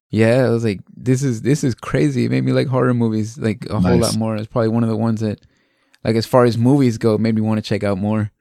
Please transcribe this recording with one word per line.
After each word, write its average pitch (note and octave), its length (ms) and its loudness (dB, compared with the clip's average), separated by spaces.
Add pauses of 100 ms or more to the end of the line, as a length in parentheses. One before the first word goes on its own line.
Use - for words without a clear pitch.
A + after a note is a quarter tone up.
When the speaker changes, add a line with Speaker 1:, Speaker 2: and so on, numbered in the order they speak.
Speaker 1:
yeah, A2+ 380 2
I - 20 0
was A#2 160 0
like, G2+ 160 -2 (160)
"This B2+ 260 -2
is, B2 200 -4
this C#3+ 200 0
is B2+ 140 0
crazy." C3+ 480 -2
It A#2 80 -2
made C3 100 0
me B2+ 100 -2
like C3 140 0
horror B2+ 280 0
movies, A2+ 440 -2
like, A2 280 -4
a G#2+ 120 -4
whole A#2+ 200 4
Speaker 2:
Nice. - 20 2 (140)
Speaker 1:
lot - 20 -2
more. A2 200 -2
It's G#2+ 120 -6
probably A2+ 220 0
one A#2 120 0
of A2+ 60 0
the A2+ 80 -2
ones A2 240 0
that, G#2+ 200 -4 (640)
like, A2+ 140 0
as A2+ 100 0
far B2 200 4
as A2+ 120 2
movies B2 400 2
go, A2+ 200 2
made A2 180 0
me A2 60 0
wanna A2 200 -2
check G#2 220 -4
out G2+ 140 0
more. G#2+ 420 -2